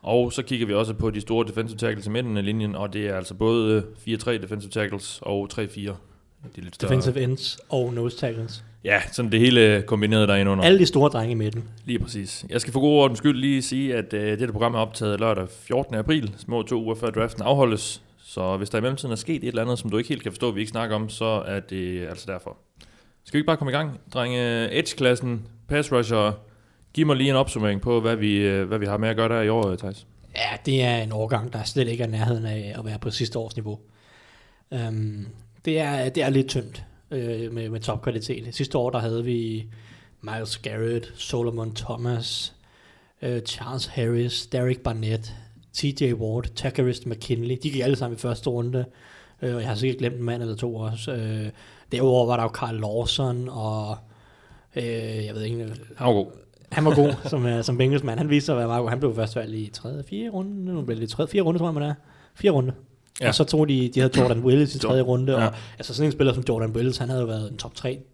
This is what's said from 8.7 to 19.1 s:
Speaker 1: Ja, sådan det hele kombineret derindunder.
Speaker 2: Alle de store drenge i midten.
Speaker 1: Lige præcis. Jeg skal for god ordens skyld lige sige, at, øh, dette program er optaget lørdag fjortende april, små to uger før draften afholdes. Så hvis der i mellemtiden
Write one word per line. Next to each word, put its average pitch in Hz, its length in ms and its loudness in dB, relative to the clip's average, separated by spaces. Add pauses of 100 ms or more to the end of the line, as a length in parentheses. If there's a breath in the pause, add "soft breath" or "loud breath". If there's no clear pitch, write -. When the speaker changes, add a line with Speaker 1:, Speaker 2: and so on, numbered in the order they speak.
Speaker 1:
Ja, 98 180 4 (100)
sådan 117 200 0
det 110 80 6
hele 110 480 8
kombineret 107 400 4
derindunder. 98 360 4
Speaker 2:
Alle 190 160 10
de 180 60 8
store 143 240 4
drenge 120 220 -2
i 120 40 -2
midten. 110 280 -2 (220)
Speaker 1:
Lige 120 140 -2
præcis. 101 500 -6
Jeg 117 120 -2
skal 123 120 -8
for 135 60 2
god 147 220 6
ordens 127 160 6
skyld 143 220 4
lige 135 220 2
sige, 131 340 0
at, 107 180 -2
øh, 107 260 0
dette 123 140 -2
program 117 220 2
er 113 40 2
optaget 107 400 0
lørdag 104 300 0
fjortende 123 500 -2
april, 113 380 0
små 117 260 -4
to 113 200 -2
uger 113 120 -2
før 113 140 -2
draften 110 340 -2
afholdes. 123 580 2 (160)
Så 95 400 -4
hvis 101 120 -4
der 117 80 -2
i 110 40 2
mellemtiden 131 300 -4